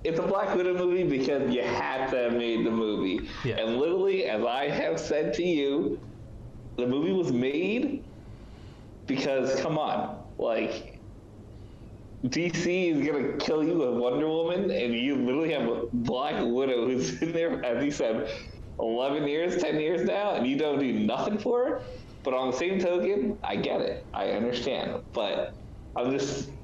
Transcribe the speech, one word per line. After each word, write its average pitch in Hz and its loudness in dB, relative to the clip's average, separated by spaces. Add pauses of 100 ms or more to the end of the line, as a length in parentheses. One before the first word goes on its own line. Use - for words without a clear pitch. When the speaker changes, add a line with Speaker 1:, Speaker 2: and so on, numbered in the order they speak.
Speaker 1:
It's 165 2
a - -2
Black 196 0
Widow 180 2
movie 180 2 (160)
because 127 2
you 123 2
had 127 -2
to 131 0
have 120 2
made 117 2
the 113 2
movie. 104 0 (160)
Speaker 2:
Yeah. 117 0
Speaker 1:
And 113 0
literally, 185 2
as 107 0
I 135 0
have 165 0
said 151 0
to 170 0
you, 151 2 (760)
the 123 0
movie 143 2
was 170 2
made 175 0 (1040)
because, 131 0
come 156 0
on, - -2 (160)
like, - -2 (1300)
D 160 0
C 170 2
is 143 4
gonna 147 0
kill 156 2
you 117 2
with 131 4
Wonder 127 2
Woman, 170 2
and 120 2
you 131 2
literally 135 2
have 127 0
a 120 0
Black 123 0 (100)
Widow 123 2
who's 127 0
<laughs> - -8
been 165 0
there, 165 2
as 139 0
you 143 4
said, 120 0 (520)
eleven 131 0
years, 165 2
ten 151 0
years 170 2
now, 202 2
and 117 0
you 139 2
don't 147 2
do 135 2
nothing 113 0
for 247 2
her? 494 -2 (440)
But 131 0
on 127 2
the 120 0
same 190 0
token, 208 2
I 104 -2
get - 0
it. - -2
I 98 -2
understand. 120 -2 (100)
But - -2 (420)
I'm 123 0
just - -2 (140)